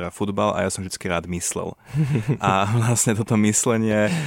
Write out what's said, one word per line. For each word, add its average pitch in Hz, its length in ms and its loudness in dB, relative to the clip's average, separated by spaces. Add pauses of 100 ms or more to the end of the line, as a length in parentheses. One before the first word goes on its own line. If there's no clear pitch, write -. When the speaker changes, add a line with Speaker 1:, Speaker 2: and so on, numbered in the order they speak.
Speaker 1:
hrá 87 80 -6
futbal 104 400 0
a - 80 -2
ja 95 80 0
som 95 160 -6
vždycky - 240 -8
rád 85 160 -2
myslel. 87 480 -4 (360)
Speaker 2:
<laughs> 131 320 0
Speaker 1:
A 98 280 2
vlastne 117 480 2
toto 113 200 -2
myslenie, 107 720 2
e, - 20 -2 (160)